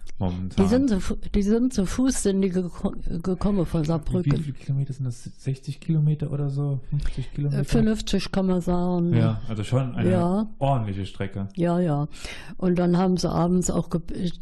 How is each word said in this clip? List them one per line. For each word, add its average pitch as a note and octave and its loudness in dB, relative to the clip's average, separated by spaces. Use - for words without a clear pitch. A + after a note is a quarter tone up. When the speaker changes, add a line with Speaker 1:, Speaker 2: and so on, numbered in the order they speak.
Speaker 1:
momentan. F#2 0
Speaker 2:
Die F#3 2
sind C4 4
zu G3+ 2
Fu-, G#3+ 0
die G#3 4
sind A#3 2
zu G3+ 2
Fuß, B3+ 0
sind G3 2
die G3 2
geko-, F#3 -2
gekommen F3+ 0
von E3 0
Speaker 1:
Wie, - 0
Speaker 2:
Saarbrücken. D#3+ 0
Speaker 1:
wie D#3+ -4
viele C#3+ -6
Kilometer C#3 -4
sind C3 -6
das? - -8
Sechzig - -8
Kilometer D3+ 0
oder C#3+ -2
so? C#3 -2
Fünfzig - -2
Kilometer? C#3+ -2
Speaker 2:
Äh, - 0
fünfzig A3 0
kann F#3+ 0
man F3+ 2
sagen. F3 2
Speaker 1:
Ja, A2 2
also G#2 -2
schon B2 0
eine F3 2
Speaker 2:
Ja. F#3 2
Speaker 1:
ordentliche G#2+ 0
Strecke. G2 -6
Speaker 2:
Ja, F3 2
ja. D3 2
Und F3+ 2
dann F3 4
haben F#3 4
sie E3+ 0
abends F3 2
auch E3+ 0
ge-, F3 -2